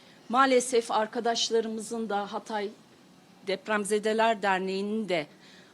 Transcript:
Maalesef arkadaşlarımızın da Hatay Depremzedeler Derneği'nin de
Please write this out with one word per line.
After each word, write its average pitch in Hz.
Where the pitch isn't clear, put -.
Maalesef 247
arkadaşlarımızın 226
da 202
Hatay 208
Depremzedeler 214
Derneği'nin 196
de 170